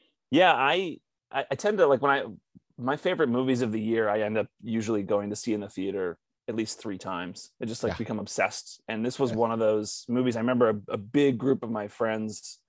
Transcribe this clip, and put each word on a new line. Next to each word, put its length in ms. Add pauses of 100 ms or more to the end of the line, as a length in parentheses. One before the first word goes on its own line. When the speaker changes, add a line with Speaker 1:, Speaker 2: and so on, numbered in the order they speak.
(300)
Speaker 1:
Yeah, 240
I, 460 (300)
I, 200
I 40
tend 240
to, 80
like, 140
when 100
I, 140 (540)
my 180
favorite 320
movies 320
of 120
the 80
year, 280
I 140
end 160
up 80 (160)
usually 400
going 260
to 80
see 160
in 80
the 80
theater 480 (320)
at 80
least 240
three 180
times. 540 (100)
I 40
just, 180
like, 80
Speaker 2:
Yeah. 60
Speaker 1:
become 200
obsessed. 680
And 180
this 100
was 140
Speaker 2:
Yeah. 60
Speaker 1:
one 160
of 80
those 480
movies. 260
I 60
remember 300
a, 240
a 20
big 420
group 240
of 80
my 160
friends, 720 (100)